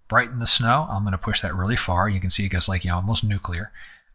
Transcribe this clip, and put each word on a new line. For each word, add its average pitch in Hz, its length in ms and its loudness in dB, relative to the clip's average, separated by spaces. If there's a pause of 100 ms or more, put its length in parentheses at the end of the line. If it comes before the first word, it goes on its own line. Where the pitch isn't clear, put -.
brighten 120 320 0
the 120 60 0
snow. 127 440 4
I'm 101 140 -2
gonna 95 140 0
push - 240 -2
that 90 120 -4
really 95 220 0
far. 92 320 2
You 95 120 0
can 92 100 -2
see 101 140 2
it 95 60 -2
gets, 90 180 0
like, 92 140 -2
you 87 80 -2
know, 87 60 2
almost 104 260 0
nuclear. 92 480 -2 (440)